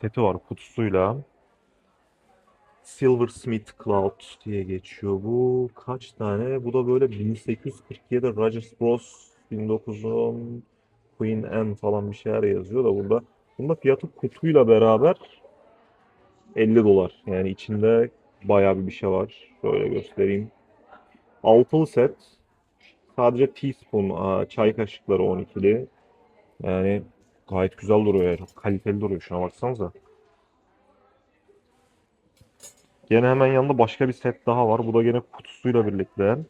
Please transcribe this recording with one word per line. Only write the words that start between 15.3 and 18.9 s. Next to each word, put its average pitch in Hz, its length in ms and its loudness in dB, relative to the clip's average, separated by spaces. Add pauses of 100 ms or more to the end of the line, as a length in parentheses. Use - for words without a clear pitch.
elli 110 280 4
dolar. 98 420 2
Yani 95 240 -4
içinde 110 600 0 (340)
bayağı 98 340 4
bir, 95 100 -4
bir 92 40 -6